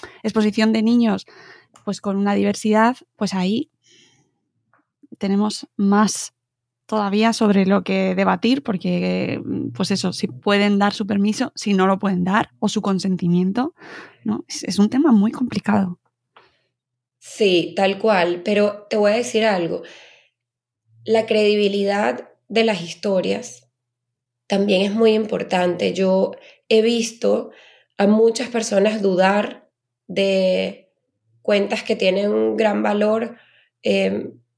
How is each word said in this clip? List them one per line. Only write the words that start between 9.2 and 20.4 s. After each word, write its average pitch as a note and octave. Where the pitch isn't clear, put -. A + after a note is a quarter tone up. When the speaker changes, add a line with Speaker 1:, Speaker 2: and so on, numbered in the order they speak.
Speaker 1:
pues F#3+
eso, F#3
si -
pueden G3+
dar G3+
su G#3+
permiso, G#3
si -
no F#3
lo G3
pueden F#3+
dar, G3
o G#3+
su G#3
consentimiento, F#3
¿no? G#3+
Es, -
es G3
un G#3
tema C4+
muy G#3+
complicado. G3+
Speaker 2:
Sí, F#3
tal G3
cual, F3
pero G#3
te A3+
voy G#3
a G#3+
decir A3+
algo. F3+